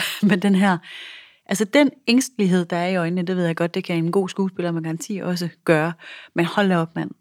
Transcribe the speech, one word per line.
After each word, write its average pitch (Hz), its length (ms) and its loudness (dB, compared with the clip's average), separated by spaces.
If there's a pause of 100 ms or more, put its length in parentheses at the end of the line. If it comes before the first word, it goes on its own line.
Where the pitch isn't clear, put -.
(220)
<laughs> 208 60 4
med 202 80 4
den 196 180 2
her, 185 240 4 (680)
altså, 202 180 -2
den 277 260 4 (180)
ængstelighed, 196 560 2
der 170 120 -4
er 175 120 0
i 185 80 0
øjnene, 175 260 0
det 180 140 -2
ved 180 100 0
jeg 165 100 0
godt, 170 180 -2
det 190 100 -4
kan 175 120 -4
en 165 160 0
god 190 160 0
skuespiller 180 440 -4
med 165 100 -4
garanti 165 420 -6
også 175 240 -4 (160)
gøre. 165 280 2 (420)
Men 170 100 2
hold 196 240 0
da 180 80 2
op, 165 200 -2
mand. 160 140 -6 (100)